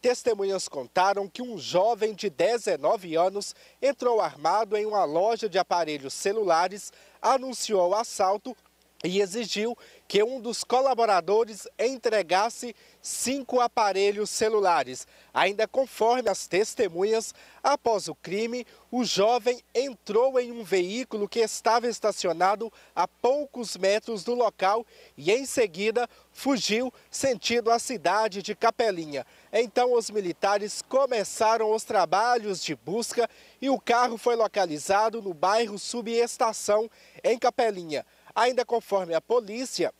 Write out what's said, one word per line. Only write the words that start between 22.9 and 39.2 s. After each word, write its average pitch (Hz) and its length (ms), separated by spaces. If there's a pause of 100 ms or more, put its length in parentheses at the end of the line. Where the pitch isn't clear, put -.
a 175 120
poucos 254 680
metros 196 460
do 240 100
local 226 500 (320)
e, 147 160
em 262 140
seguida, 214 640 (220)
fugiu 247 600 (200)
sentido 233 580
a 233 80
cidade 202 640
de 214 140
Capelinha. 170 720 (260)
Então, 247 400
os 233 160
militares 202 720
começaram 226 920
os 220 120
trabalhos 208 800
de 160 100
busca 220 560 (320)
e 262 80
o 254 100
carro 240 380
foi 240 180
localizado 202 840
no 190 140
bairro 202 420
Subestação, 226 1120 (340)
em 220 140
Capelinha. 190 680 (300)
Ainda 247 300
conforme 196 520
a 160 60